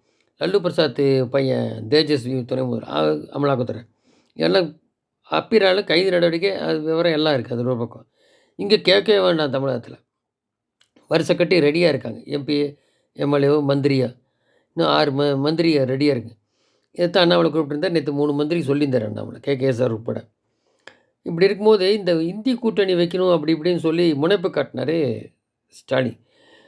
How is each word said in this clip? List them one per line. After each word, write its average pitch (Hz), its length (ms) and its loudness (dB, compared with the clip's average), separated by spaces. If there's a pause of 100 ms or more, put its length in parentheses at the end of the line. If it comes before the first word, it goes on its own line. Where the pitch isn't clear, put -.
(400)
லல்லு 190 200 0
பிரசாத் 139 720 0
பையன் 120 580 -2
தேஜஸ்வி 131 560 0
துணை 131 180 -4
முதல்வர், 117 260 -6
அ-, 151 420 -2
அமலாக்கத்துறை 131 560 -4 (460)
எல்லாம் 170 460 0 (520)
அப்பிரால 190 520 2
கைது 180 280 2
நடவடிக்கை, 170 400 2
அது 160 280 -4
விவரம் 160 340 0
எல்லாம் 151 200 2
இருக்கு. 123 200 -4
அது 120 120 -2
ஒரு 127 120 -2
பக்கம். 113 300 -10 (480)
இங்க 202 220 0
கேட்கவே 190 420 2
வேண்டாம், 160 340 0
தமிழகத்துல 131 500 -6 (1040)
வருஷ 165 280 0
கட்டி 175 240 2
ரெடியா 156 280 4
இருக்காங்க. 123 380 -4
எம் 143 180 -6
பி, 143 320 -2 (380)
எம் 143 200 -2
எல் - 20 4
ஏவோ, 143 320 4
மந்திரியா, 139 500 0 (560)
இன்னும் 160 200 2
ஆறு 151 180 2
ம-, 143 260 0
மந்திரி 160 400 0
ரெடியா 131 240 0
இருக்கு. 120 340 -2 (560)
இதைத்தான் 175 300 2
அண்ணாமலை 170 300 4
கூப்பிட்டுருந்தா, 151 380 -2
நேத்து 151 240 -2
மூணு 147 200 0
மந்திரி 151 260 -2
சொல்லியிருந்தாரு 135 440 0
அண்ணாமலை, 107 360 -8
கே 139 160 -2
கே 127 100 -2
எஸ் 123 180 0
ஆர் 120 80 0
உட்பட. 113 360 -8 (960)
இப்படி 175 240 0
இருக்கும்போது 202 480 2
இந்த 175 280 0
இந்தி 214 340 -4
கூட்டணி 202 380 0
வைக்கணும் 175 400 2
அப்படி 156 200 0
இப்படின்னு 165 240 0
சொல்லி 165 380 0
முனைப்பு 175 340 0
காட்டினாரு 127 760 -4 (420)
ஸ்டாலின். - 520 -4 (480)